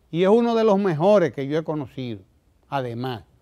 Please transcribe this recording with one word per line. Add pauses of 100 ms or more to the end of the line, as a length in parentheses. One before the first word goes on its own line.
(100)
y
es
uno
de
los
mejores
que
yo
he
conocido. (480)
Además, (180)